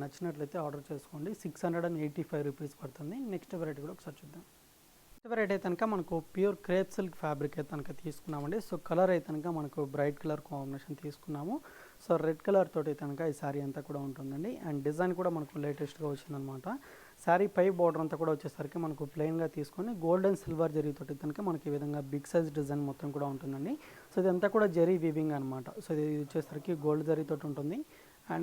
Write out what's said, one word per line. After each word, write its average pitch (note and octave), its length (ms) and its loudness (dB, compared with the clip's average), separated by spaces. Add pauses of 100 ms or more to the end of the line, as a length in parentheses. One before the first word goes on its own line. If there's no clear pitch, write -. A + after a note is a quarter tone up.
నచ్చినట్లయితే D3 600 -6
ఆర్డర్ C#3+ 260 -6
చేసుకోండి. D3+ 420 -8 (100)
సిక్స్ E3+ 240 -6
హండ్రెడ్ E3+ 220 0
అండ్ D#3+ 160 -2
ఎయిటీ D3+ 260 -2
ఫైవ్ D3 200 -2
రూపీస్ C#3+ 320 -8
పడుతుంది. D3+ 340 -8 (180)
నెక్స్ట్ - 280 -8
వెరైటీ D3 220 -6
కూడా E3 120 -10
ఒకసారి - 260 -14
చూద్దాం. D3+ 200 -18 (800)
నెక్స్ట్ A3+ 80 -6
వెరైటీ G#3+ 240 2
అయితే F#3+ 120 -2
కనుక F3 160 2 (100)
మనకు F3 220 -2 (200)
ప్యూర్ G3 200 4 (100)
క్రేప్ F#3+ 300 2
సిల్క్ F#3+ 280 -2
ఫ్యాబ్రిక్ D3 360 0
అయితే C#3+ 140 -4
కనుక D3 180 -4 (120)
తీసుకున్నామండి. D3+ 540 -4 (100)
So - 80 -4 (120)
కలర్ F#3 280 6
అయితే D#3+ 160 0
కనుక D3+ 160 -2 (100)
మనకు D3 240 -2 (140)
బ్రైట్ D3 280 2
కలర్ D3+ 240 0
కాంబినేషన్ C#3 560 -6
తీసుకున్నాము. D3+ 520 -6 (480)
So - 80 0 (140)
రెడ్ D#3 220 2
కలర్ F#3+ 280 6
తోటి D3+ 260 0
కనుక C#3+ 200 -4 (100)
ఈ C#3 100 -4
శారీ C#3+ 260 -2
అంతా C#3 220 -6
కూడా C#3+ 180 -4
ఉంటుందండి. C#3 440 -6 (160)
And D3 100 0 (100)
డిజైన్ F3 320 2
కూడా F3+ 180 2
మనకు D3 280 -6
లేటెస్ట్గా D3 480 -4
వచ్చిందనమాట. C3+ 540 -8 (580)
శారీ F#3 200 8 (120)
పై F3+ 80 8 (140)
బోర్డర్ E3 260 6
అంతా D#3 180 -2
కూడా D#3+ 120 4
వచ్చేసరికి D3+ 500 -6
మనకు D3+ 180 -4 (120)
ప్లెయిన్గా D#3+ 320 0 (120)
తీసుకొని F#3 320 -4 (140)
గోల్డ్ F#3 240 6
and F#3+ 140 4
సిల్వర్ D#3+ 360 0
జరీతోటి D3 440 -2
కనుక D3+ 260 -2
మనకి D#3 200 -2
ఈ D3 80 0
విధంగా D3 240 -2 (120)
బిగ్ C#3+ 200 -4
సైజ్ E3 260 4
డిజైన్ C#3+ 300 0
మొత్తం C#3+ 280 -6
కూడా C#3+ 160 0
ఉంటుందండి. C#3 400 -4 (380)
So - 140 0
ఇదంతా F#3 320 4
కూడా G#3 120 6 (100)
జరీ F3 160 8 (120)
వీవింగ్ D#3 320 2
అనమాట. C3 300 -4 (160)
So - 100 -4
ఇది D3+ 100 2 (200)
వచ్చేసరికి D3+ 480 -4 (120)
గోల్డ్ D3+ 280 4
జరీతోటి D#3 360 0
ఉంటుంది D3 300 -2 (540)
and E3 100 0